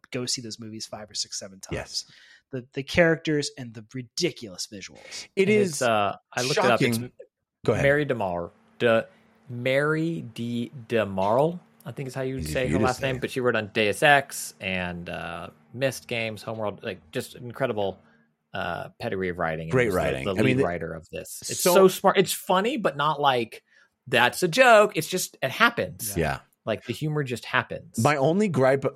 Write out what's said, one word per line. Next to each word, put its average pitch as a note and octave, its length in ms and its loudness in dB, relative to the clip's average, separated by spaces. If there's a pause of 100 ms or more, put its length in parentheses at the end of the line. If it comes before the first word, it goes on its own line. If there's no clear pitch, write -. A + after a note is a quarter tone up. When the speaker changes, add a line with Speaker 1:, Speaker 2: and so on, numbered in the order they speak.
(100)
Speaker 1:
go B2 160 -6
see B2 160 -4
those A2 180 -12
movies A2 240 -14
five G#2+ 260 -16
or G#2+ 40 -16
six, - 240 -8
seven F#2+ 220 -16
times. - 120 -16
Speaker 2:
Yes. - 320 -8 (480)
Speaker 1:
The, B2+ 220 -10
the C#3 80 -4
characters D#3 760 2
and A#2+ 160 -14
the A2+ 100 -14 (120)
ridiculous A#2+ 760 -8
visuals. - 640 -16
Speaker 2:
It G3 100 2
Speaker 3:
And G3 60 4
Speaker 2:
is G#3 200 4
Speaker 3:
it's, C#3+ 100 -6
uh, G#2+ 340 2 (200)
I B2 80 0
looked C#3 160 0
it F#3+ 80 4
up. A#2 160 4
It's A#2+ 140 2
Speaker 2:
shocking. A#2+ 160 -8 (520)
Go A#2+ 80 4
ahead. A2+ 120 2
Speaker 3:
Mary C#3+ 200 4
DeMar-, F#2+ 460 -4 (300)
De-, A2+ 260 4 (420)
Mary D3 840 -2
D. A#2 360 -6 (180)
DeMarle, A2 720 2 (280)
I A#2+ 60 -12
think C3+ 160 -10
is A#2+ 60 -12
how C3+ 60 -6
you C3 140 -6
would C3+ 100 -6
Speaker 2:
Easy D#3 80 -6
Speaker 3:
say C3+ 120 0
Speaker 2:
for C3+ 40 0
Speaker 3:
her D3 40 -2
Speaker 2:
you - 80 2
to A2+ 40 4
Speaker 3:
last B2 160 2
Speaker 2:
say. C3+ 120 -2
Speaker 3:
name, B2+ 60 -6
but - 120 -6
she C3+ 100 -4
wrote A#2+ 160 2
on G#2+ 120 -4
Deus G#2 340 0
Ex - 580 2
and, F2+ 480 -6
uh, E2+ 400 -8 (240)
Myst B2+ 340 -4
games, A2+ 360 -6
Homeworld, A2 420 -6
like, F#2+ 160 -10 (120)
just B2 240 -8
incredible A2 640 -4 (560)
uh, F2+ 340 -6 (120)
pedigree F#2+ 280 -4
of F2 100 -6
writing. D#2+ 260 -2
And E2 80 -8
Speaker 2:
Great B2 140 4
Speaker 3:
he's G2+ 60 0
the, F#2 60 0
Speaker 2:
writing. C#2 260 -2
Speaker 3:
the - 60 -2
Speaker 2:
I F#2+ 60 -2
mean, G#2+ 80 2
Speaker 3:
lead C3 140 2
Speaker 2:
the, C3+ 60 2
Speaker 3:
writer E2+ 300 -4
of E2 160 -14
this. - 280 -12 (120)
It's - 100 -6
Speaker 2:
so F3+ 140 4
Speaker 3:
so F#3+ 140 10
smart. F#3 280 2
It's G3 160 2
funny, G3+ 460 0
but E3 180 -2
not D3 240 0
like, B2+ 420 2 (440)
"That's A#2+ 360 2
a F#3 60 4
joke." G#3+ 460 8
It's D#3+ 140 -4
just, - 340 -6
it C3 80 -2
happens. A#2 680 0
Speaker 2:
Yeah. D2 220 0 (260)
Speaker 3:
Like, G#2+ 220 -4
the A#2 80 -4
humor D3+ 300 -2
just B2 200 -8
happens. - 540 -2
Speaker 2:
My D3 180 4
only E3+ 320 2
gripe C3 480 2